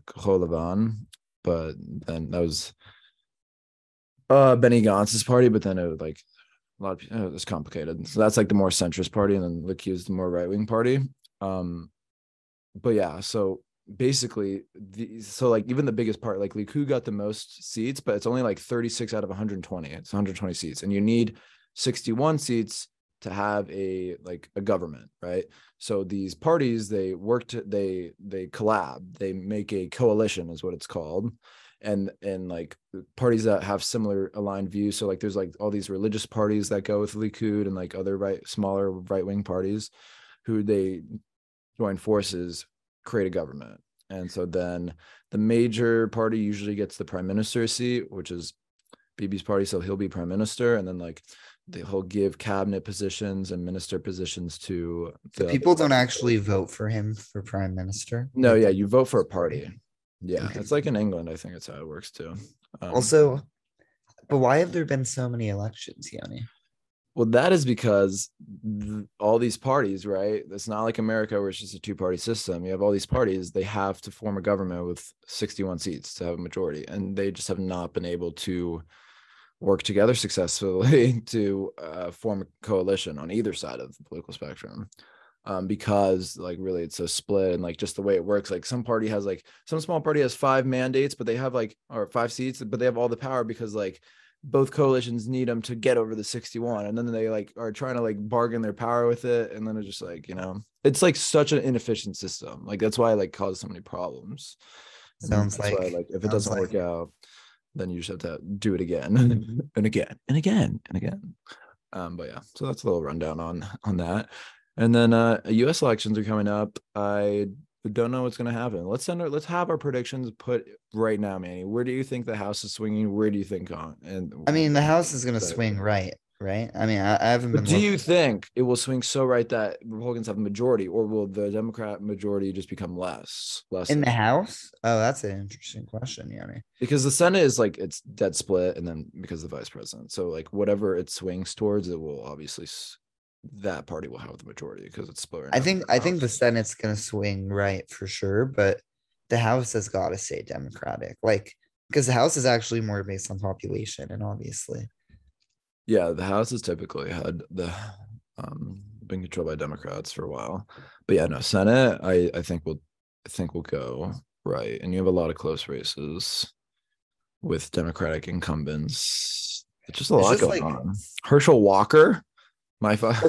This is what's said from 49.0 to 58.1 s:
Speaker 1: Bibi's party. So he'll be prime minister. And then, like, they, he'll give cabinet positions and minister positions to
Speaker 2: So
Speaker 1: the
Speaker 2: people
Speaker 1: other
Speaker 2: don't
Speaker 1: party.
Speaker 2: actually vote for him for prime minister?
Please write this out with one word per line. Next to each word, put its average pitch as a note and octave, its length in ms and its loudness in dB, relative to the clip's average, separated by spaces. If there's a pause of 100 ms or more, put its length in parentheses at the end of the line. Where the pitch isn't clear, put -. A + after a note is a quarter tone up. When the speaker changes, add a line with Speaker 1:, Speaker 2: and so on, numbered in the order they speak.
Speaker 1:
Bibi's G2 240 -4
party. G2 220 2
So F#2+ 160 -2
he'll F#2+ 160 -2
be G2 120 -2
prime F2 200 -6
minister. A2 480 2
And F#2 120 -4
then, F2+ 100 -8
like, E2+ 240 -12 (460)
they, F#2+ 120 -12
he'll G2 220 -4
give G2 360 0
cabinet G2 460 -2
positions G2 680 -4
and F2+ 120 -4
minister F#2 340 -6
positions F2+ 640 -8
to E2+ 520 -6 (220)
Speaker 2:
So F#2+ 100 -2
Speaker 1:
the E2+ 60 0
Speaker 2:
people D#3 220 6
Speaker 1:
other D#3+ 120 6
Speaker 2:
don't C#3+ 60 4
Speaker 1:
party. B2+ 120 6
Speaker 2:
actually B2 360 2
vote G2 320 0
for A2 180 -6
him G#2+ 260 -2
for G#2 280 -10
prime G2 320 -4
minister? G2 600 -6